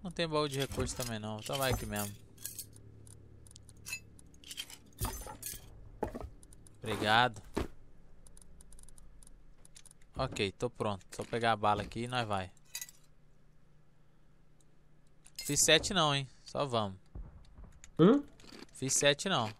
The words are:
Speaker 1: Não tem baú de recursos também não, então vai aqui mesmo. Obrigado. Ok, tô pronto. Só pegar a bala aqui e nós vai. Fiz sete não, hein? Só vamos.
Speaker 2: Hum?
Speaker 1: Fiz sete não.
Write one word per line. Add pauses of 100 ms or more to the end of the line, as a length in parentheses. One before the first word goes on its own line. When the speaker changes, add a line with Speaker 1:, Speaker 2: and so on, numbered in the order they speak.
Speaker 1:
Não
tem
baú
de
recursos
também
não,
então
vai
aqui
mesmo. (4000)
Obrigado. (2750)
Ok,
tô
pronto. (100)
Só
pegar
a
bala
aqui
e
nós
vai. (3000)
Fiz
sete
não,
hein? (160)
Só
vamos. (1000)
Speaker 2:
Hum? (520)
Speaker 1:
Fiz
sete
não.